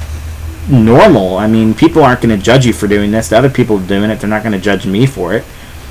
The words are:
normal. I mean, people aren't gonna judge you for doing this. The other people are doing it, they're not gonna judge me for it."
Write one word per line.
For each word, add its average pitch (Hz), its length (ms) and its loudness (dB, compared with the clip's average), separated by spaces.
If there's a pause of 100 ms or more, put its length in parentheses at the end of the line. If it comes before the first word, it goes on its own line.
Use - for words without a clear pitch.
(680)
normal. 117 680 4
I 104 100 -2
mean, 110 260 2
people 160 300 2
aren't 127 180 2
gonna 113 160 0
judge 117 280 2
you 110 80 2
for - 140 -4
doing 104 240 0
this. 110 180 -2
The 107 80 2
other 135 120 2
people 110 300 0
are 92 80 -8
doing 101 220 -2
it, 107 100 -4
they're 101 100 -6
not 107 140 -4
gonna 104 160 -4
judge 95 260 -2
me 101 200 0
for 95 280 -4
it." 113 100 -2 (480)